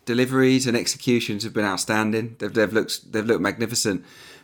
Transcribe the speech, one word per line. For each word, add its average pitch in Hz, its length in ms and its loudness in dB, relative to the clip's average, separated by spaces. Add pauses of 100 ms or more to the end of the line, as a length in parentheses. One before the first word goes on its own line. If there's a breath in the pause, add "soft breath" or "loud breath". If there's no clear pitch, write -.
deliveries 131 600 2
and 120 120 2
executions 120 680 -2
have 110 100 -8
been 107 120 0
outstanding. 110 760 -2
They've, 104 120 -6
they've 104 200 2
looked, - 400 -2
they've 107 140 -2
looked 107 160 2
magnificent 104 640 -2 (380 loud breath)